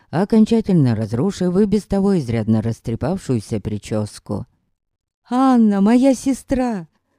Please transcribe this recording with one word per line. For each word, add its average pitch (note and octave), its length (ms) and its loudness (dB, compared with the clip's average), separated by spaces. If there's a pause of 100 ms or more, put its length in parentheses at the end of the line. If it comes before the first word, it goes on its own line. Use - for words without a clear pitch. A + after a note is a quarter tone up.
(100)
окончательно G3+ 840 2
разрушив C#3+ 600 -2
и G#3 80 4
без G3+ 200 -2
того G3 340 0
изрядно A2+ 420 0
растрепавшуюся A#2 1000 -4
причёску. G#2 840 -8 (840)
«Анна, A#3+ 500 2
моя B3 340 4
сестра! A#3+ 720 -4 (300)